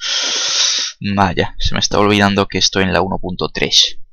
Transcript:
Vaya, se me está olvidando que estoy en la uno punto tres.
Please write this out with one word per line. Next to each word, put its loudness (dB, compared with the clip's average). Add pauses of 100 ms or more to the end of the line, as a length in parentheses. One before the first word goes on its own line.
(1160)
Vaya, 0
se 2
me 2
está 0
olvidando 4
que -4
estoy 0
en 0
la 2
uno -2
punto -4
tres. 0 (140)